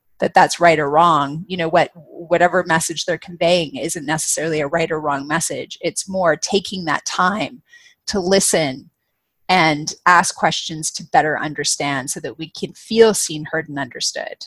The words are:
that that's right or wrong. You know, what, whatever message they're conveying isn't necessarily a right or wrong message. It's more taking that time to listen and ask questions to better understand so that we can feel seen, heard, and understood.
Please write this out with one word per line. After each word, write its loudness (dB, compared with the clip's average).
that -2
that's 6
right 6
or 0
wrong. 2
You -6
know, -2
what, 2
whatever 0
message 0
they're -2
conveying 0
isn't -6
necessarily -2
a -2
right -2
or -4
wrong -2
message. -6
It's -6
more 2
taking -4
that -4
time -2
to -2
listen 0
and 2
ask 4
questions -4
to -12
better 2
understand -4
so -10
that -10
we -10
can -10
feel 4
seen, -6
heard, -4
and -8
understood. -8